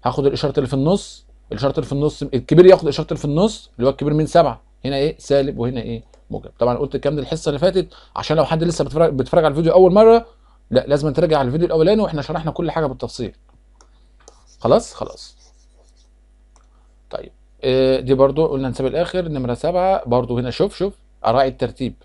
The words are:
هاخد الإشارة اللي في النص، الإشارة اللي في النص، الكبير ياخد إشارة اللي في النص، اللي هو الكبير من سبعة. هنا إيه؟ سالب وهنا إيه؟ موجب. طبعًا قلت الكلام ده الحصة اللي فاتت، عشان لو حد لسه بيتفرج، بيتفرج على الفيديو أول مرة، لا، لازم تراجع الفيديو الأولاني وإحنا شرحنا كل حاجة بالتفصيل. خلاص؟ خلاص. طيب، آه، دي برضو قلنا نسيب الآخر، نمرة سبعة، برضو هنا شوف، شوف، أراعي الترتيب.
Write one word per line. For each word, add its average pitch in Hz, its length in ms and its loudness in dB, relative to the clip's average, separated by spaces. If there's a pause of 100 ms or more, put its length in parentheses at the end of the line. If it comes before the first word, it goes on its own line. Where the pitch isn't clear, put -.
هاخد 135 220 -2
الإشارة 135 300 -2
اللي 127 120 -4
في 143 60 -6
النص، 156 520 -2 (260)
الإشارة 127 220 -4
اللي 147 120 -4
في - 60 -8
النص، 147 300 -4
الكبير 147 440 4
ياخد 180 220 6
إشارة 156 180 -4
اللي 160 120 -6
في - 60 -12
النص، 147 520 -2
اللي 117 100 0
هو 135 40 4
الكبير 143 240 -2
من 151 120 0
سبعة. 143 360 0 (220)
هنا 139 120 -4
إيه؟ 147 220 -2
سالب 139 400 0
وهنا 120 220 -4
إيه؟ 113 220 -8 (280)
موجب. 104 280 -12
طبعًا 120 200 0
قلت 139 160 -6
الكلام 143 220 -4
ده 143 60 -6
الحصة 160 260 -6
اللي 143 100 -4
فاتت، 180 300 0 (280)
عشان - 200 -2
لو 160 80 4
حد 160 200 -2
لسه 156 200 -2
بيتفرج، 151 280 0
بيتفرج 131 320 0
على 151 60 2
الفيديو 160 220 0
أول 185 200 8
مرة، 226 340 6 (440)
لا، 127 160 2
لازم 143 260 0
تراجع 156 300 2
الفيديو 143 240 -2
الأولاني 175 360 2
وإحنا 156 200 -4
شرحنا 156 280 -6
كل 165 200 -4
حاجة 160 160 -2
بالتفصيل. 123 500 -8 (1200)
خلاص؟ 139 340 2
خلاص. - 420 -16 (1700)
طيب، - 220 -12 (320)
آه، 131 360 2
دي 131 140 2
برضو 139 320 2
قلنا 135 220 -4
نسيب 131 180 -4
الآخر، 170 420 -4
نمرة 127 260 -4
سبعة، 180 540 -2
برضو 120 300 0
هنا 123 120 -6
شوف، - 260 -2
شوف، 196 180 -4 (320)
أراعي 131 220 2
الترتيب. 127 460 -6 (100)